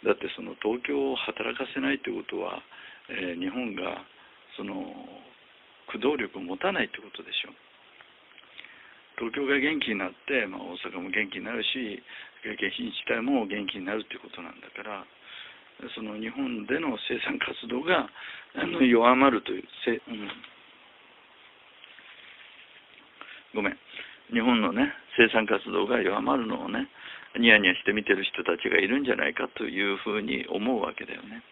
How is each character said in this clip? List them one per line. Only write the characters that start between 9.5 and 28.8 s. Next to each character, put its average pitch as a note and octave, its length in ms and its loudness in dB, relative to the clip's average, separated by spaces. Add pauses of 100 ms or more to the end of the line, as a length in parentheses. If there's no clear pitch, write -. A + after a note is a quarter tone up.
元 D3 220 2
気 A#2 120 -2
に G2+ 60 -2
な F#2 100 -2
っ F2+ 40 -8 (140)
て、 B2+ 200 2
ま F#2 100 -8
あ、 F2+ 60 -10 (260)
大 F#2 80 -8
阪 F2 80 -6
も F#2 60 -8
元 G2+ 180 0
気 F#2 100 -10
に F2 60 -8
な A2 80 -6
る A#2 100 -2
し、 A2 400 -4 (400)
京 A2 140 -8
浜 A2+ 320 -4
自 - 80 -8
治 - 80 -8
体 A#2 160 0
も B2 260 2
元 G2+ 200 -4
気 G#2 120 -6
に F2+ 60 -8
な F#2+ 80 -4
る G#2+ 100 -2
っ - 60 -12
て - 80 -10
こ - 140 -18
と - 100 -14
な E2 80 -12
ん - 120 -18
だ - 100 -18
か - 120 -14
ら、 G#2 220 -10 (920)
そ A2 60 -10
の G#2+ 160 -8
日 A2 140 -8
本 B2 340 -4
で B2+ 140 0
の C#3+ 180 -2 (120)
生 A#2+ 120 -2
産 - 180 -4
活 - 300 -6
動 B2 140 -2
が、 D#3+ 260 2 (460)
あ - 120 -2
の、 E3+ 160 2
弱 A#2+ 320 10
ま C3+ 140 8
る A2+ 140 4
と G2+ 100 -4
い F#2+ 80 -4
う、 - 40 -12 (200)
せ-、 A#2+ 80 4 (160)
う - 40 -8
ん。 G#2 180 -8 (3250)
ご G#2+ 80 0
め G2 80 2
ん。 - 80 -10 (540)
日 A#2+ 80 4
本 A#2 220 6
の E2+ 100 2
ね、 C3+ 220 2 (220)
生 A2+ 120 10
産 A2 180 4
活 G2+ 240 0
動 F#2+ 160 2
が A#2+ 140 2
弱 G2 220 2
ま C#3+ 140 4
る A#2+ 100 2
の F#2+ 160 -4
を F2+ 60 -6
ね、 B2 200 -4 (500)
ニ A#2 100 8
ヤ G#2+ 100 12
ニ G2 100 6
ヤ F2+ 60 6
し - 100 -6
て G2 80 4
見 G#2 120 0
て - 80 4
る F#2+ 120 2
人 - 200 -4
た F2 160 2
ち - 80 0
が E2+ 100 6
い F#2+ 100 6